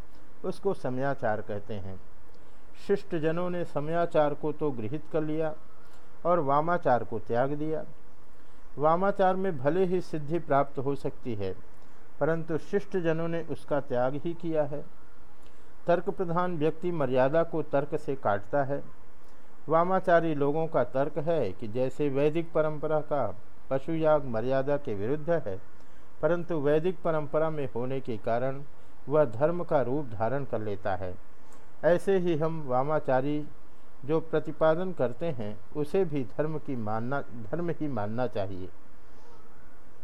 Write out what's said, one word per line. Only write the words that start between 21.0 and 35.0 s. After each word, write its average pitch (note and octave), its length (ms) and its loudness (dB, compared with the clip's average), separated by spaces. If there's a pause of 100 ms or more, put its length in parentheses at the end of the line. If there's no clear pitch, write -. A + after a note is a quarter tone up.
है D3 340 0
कि A2+ 160 -2
जैसे C3 420 0
वैदिक D3+ 420 2
परंपरा D#3 480 0
का C3 360 0 (340)
पशुयाग D3+ 560 2
मर्यादा C3 520 0
के A#2+ 160 -2
विरुद्ध C#3+ 360 0
है, A2 320 0 (600)
परंतु E3+ 340 2
वैदिक D#3 480 2
परंपरा D#3 460 2
में D3 260 0
होने B2+ 240 0
के A#2 180 -2
कारण C3 460 0 (460)
वह D3+ 160 6
धर्म D#3 380 0
का D3+ 180 2
रूप C3 240 0
धारण A2+ 380 0
कर A#2 160 -2
लेता G#2 360 -2
है, F2+ 200 -2 (720)
ऐसे F3 320 4
ही F3 200 2
हम D#3+ 300 0
वामाचारी C#3+ 800 0 (580)
जो D#3 140 2
प्रतिपादन D#3+ 760 2
करते B2 320 0